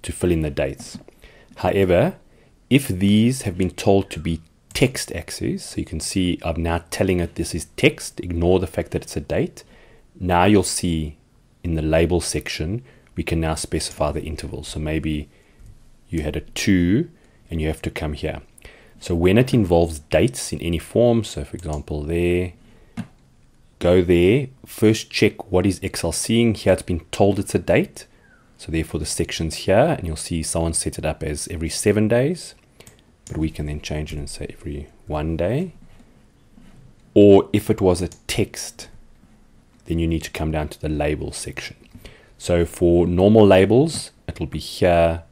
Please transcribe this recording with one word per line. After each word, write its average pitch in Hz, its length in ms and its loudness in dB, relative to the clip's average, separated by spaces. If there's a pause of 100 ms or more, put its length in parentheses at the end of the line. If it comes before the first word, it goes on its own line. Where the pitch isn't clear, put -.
to 82 100 -10
fill 90 180 -2
in 82 100 2
the 78 100 -2
dates. 69 480 -6 (580)
However, 98 600 2 (540)
if 135 180 2
these 107 540 2
have 90 160 -6
been 92 120 0
told 98 400 2
to - 80 -10
be 80 220 -4 (320)
text - 400 0
axes, - 520 -6
so - 120 -12
you - 80 -6
can 80 160 -8
see 92 420 0
I'm 82 200 -4
now 85 280 -2
telling 92 300 0
it 87 140 -4
this - 200 -6
is 82 120 -8 (100)
text, - 440 0
ignore 87 380 0
the 90 80 -2
fact - 260 -8
that 92 100 -6
it's - 140 -12
a 80 40 -4
date. 98 440 -4 (540)
Now 90 260 2
you'll 101 180 8
see 80 560 -4 (440)
in 85 120 -2
the 80 80 -2
label 82 400 2
section, 110 600 -6 (320)
we 87 80 -6
can 82 160 -2
now 80 160 -2
specify - 580 -4
the 78 120 -6
interval. 73 400 -10
So - 160 -10
maybe 78 480 -4 (800)
you 80 140 -4
had 76 140 -4
a 76 40 -6
two 98 680 0 (400)
and 82 100 -6
you 78 60 -2
have 78 160 -6
to 82 80 -6
come 78 240 -6
here. 76 260 -8 (580)
So - 160 -4
when 90 220 4
it 131 160 4
involves 85 460 2
dates - 560 -2
in - 80 -8
any 85 160 -4
form, 117 440 2
so 76 220 -8
for - 100 -16
example 76 480 -8
there, 87 520 -2 (1200)
go 92 220 4
there, 90 460 4 (180)
first - 460 0
check - 400 -2
what 92 160 2
is 92 140 0
Excel 85 320 -6
seeing. 113 420 2
Here - 180 2
it's 107 100 2
been 87 280 -6
told 101 280 2
it's - 160 -6
a 101 40 2
date, - 480 0 (500)
so - 140 -14
therefore 80 300 -4
the 78 60 -6
section's - 500 -4
here, 127 420 2
and - 80 -8
you'll 80 100 -6
see 85 260 -6
someone 82 300 -2
set - 260 -6
it 76 60 -10
up 76 180 -6
as 76 260 -8
every 82 200 -6
seven 107 380 0
days, 131 480 -2 (720)
but - 100 -10
we 78 140 -4
can 76 160 -10
then 73 140 -8
change 76 320 -8
it 73 60 -8
and 71 120 -10
say - 200 -12
every - 380 -12 (200)
one 110 280 -4
day. 127 380 -4 (1400)
Or 101 400 8
if 104 180 0
it 107 100 0
was 90 200 2
a 87 80 -4 (200)
text, - 600 -6 (960)
then 82 120 -2
you 82 80 0
need 80 160 -2
to - 80 -12
come 80 220 -4
down 76 160 -2
to - 120 -14
the 76 80 -6
label 73 440 -2
section. - 440 -12 (600)
So 87 260 2
for 87 400 2
normal 98 400 6
labels, 101 680 4 (160)
it - 100 -14
will 82 80 -4
be 78 140 -6
here 85 720 2